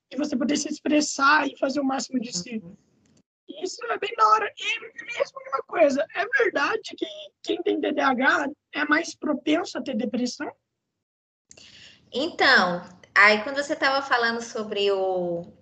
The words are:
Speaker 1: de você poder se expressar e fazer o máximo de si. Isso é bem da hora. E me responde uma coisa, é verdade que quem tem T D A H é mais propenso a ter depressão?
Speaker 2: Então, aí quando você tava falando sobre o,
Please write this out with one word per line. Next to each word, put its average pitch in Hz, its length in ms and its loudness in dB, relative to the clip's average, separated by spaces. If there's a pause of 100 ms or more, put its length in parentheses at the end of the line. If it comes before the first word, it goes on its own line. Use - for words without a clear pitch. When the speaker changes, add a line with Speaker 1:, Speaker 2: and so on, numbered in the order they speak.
Speaker 1:
de - 80 -10
você 294 200 -2
poder 285 180 0
se - 140 -4
expressar 294 800 2
e 262 100 -8
fazer 277 240 -2
o - 20 -2
máximo 262 360 -2
de 220 120 -8
si. 214 320 -8 (1000)
Isso - 260 -10
é 453 100 -4
bem 427 180 -6
da 440 140 4
hora. 415 280 4
E 440 220 -6 (240)
me 466 140 -14
responde 539 320 -6
uma 539 140 -4
coisa, 302 420 2 (100)
é 370 100 -2 (180)
verdade 349 520 -2
que - 100 -6 (360)
quem - 200 -4
tem 320 200 0
T - 100 0
D 262 80 -2
A 269 120 2
H 285 360 2 (260)
é 294 120 -2
mais 302 280 0
propenso 311 640 -2
a 269 40 -6
ter 254 160 -6
depressão? 247 520 -4 (1600)
Speaker 2:
Então, 233 720 4 (260)
aí 214 280 8
quando 277 200 -4
você 294 140 -2
tava 277 260 2
falando 233 400 0
sobre 208 500 -2
o, 180 600 -2 (100)